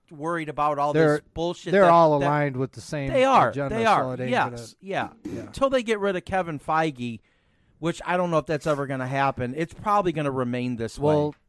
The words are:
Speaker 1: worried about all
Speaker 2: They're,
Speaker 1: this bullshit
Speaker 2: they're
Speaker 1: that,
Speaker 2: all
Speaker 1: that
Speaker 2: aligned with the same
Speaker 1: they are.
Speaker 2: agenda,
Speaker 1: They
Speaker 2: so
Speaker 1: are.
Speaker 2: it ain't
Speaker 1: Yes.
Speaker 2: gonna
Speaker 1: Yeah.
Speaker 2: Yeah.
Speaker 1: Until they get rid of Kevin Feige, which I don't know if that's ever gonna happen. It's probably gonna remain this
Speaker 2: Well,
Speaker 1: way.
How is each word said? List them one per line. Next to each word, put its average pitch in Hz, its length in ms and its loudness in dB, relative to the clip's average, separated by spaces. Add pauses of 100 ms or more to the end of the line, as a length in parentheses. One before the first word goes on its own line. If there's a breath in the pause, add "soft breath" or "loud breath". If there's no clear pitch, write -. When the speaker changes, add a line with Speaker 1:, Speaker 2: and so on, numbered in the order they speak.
(120)
Speaker 1:
worried 160 380 -6
about 147 280 -2
all 147 140 0
Speaker 2:
They're, 151 280 4
Speaker 1:
this - 140 -12
bullshit 170 380 -6
Speaker 2:
they're 196 120 6
Speaker 1:
that, 175 80 8
Speaker 2:
all 160 280 6
Speaker 1:
that 143 60 2
Speaker 2:
aligned 143 320 0
with 131 160 -4
the - 80 -16
same 139 320 -6
Speaker 1:
they 262 100 4
are. 214 280 6
Speaker 2:
agenda, 135 240 -4
Speaker 1:
They 226 100 0
Speaker 2:
so 220 60 4
Speaker 1:
are. 127 240 2
Speaker 2:
it 123 40 -8
ain't 127 100 -4
Speaker 1:
Yes. 185 200 0
Speaker 2:
gonna 117 180 -12 (140)
Speaker 1:
Yeah. 165 280 -4 (140)
Speaker 2:
Yeah. 117 200 -10
Speaker 1:
Until 170 260 -2
they 254 140 0
get 214 180 -2
rid 196 160 0
of - 80 -8
Kevin 170 340 -4
Feige, 135 640 -2 (580)
which 165 260 -4
I 175 100 0
don't 180 160 0
know 160 60 2
if 147 80 0
that's 156 200 -4
ever 139 220 -2
gonna 131 200 -4
happen. 135 500 -2
It's 165 160 -6
probably 202 400 0
gonna 143 180 -2
remain 123 460 -4
this 113 200 -8
Speaker 2:
Well, 147 340 2
Speaker 1:
way. - 60 -20 (120)